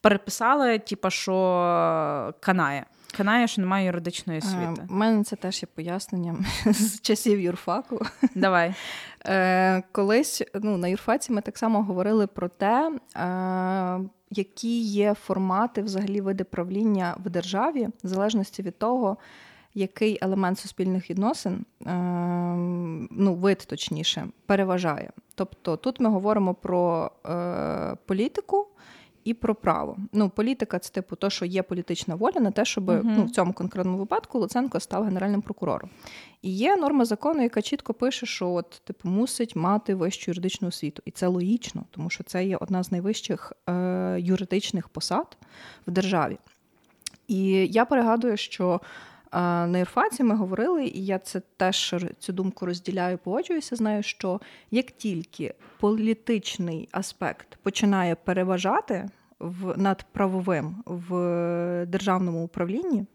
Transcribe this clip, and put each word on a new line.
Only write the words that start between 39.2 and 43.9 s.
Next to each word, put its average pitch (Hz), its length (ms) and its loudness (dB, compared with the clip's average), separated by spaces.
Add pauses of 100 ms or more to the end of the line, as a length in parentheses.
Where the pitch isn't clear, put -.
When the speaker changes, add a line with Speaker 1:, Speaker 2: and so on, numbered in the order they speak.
Speaker 2:
мати 196 380 2
вищу 185 360 -2
юридичну 180 380 -2
освіту. - 360 -6
І - 60 -10
це - 160 -2
логічно, 185 640 0
тому 175 200 -6
що - 140 -8
це 185 200 -2
є 190 120 0
одна 185 260 0
з 180 100 -4
найвищих, 190 600 -4 (160)
е, 180 520 0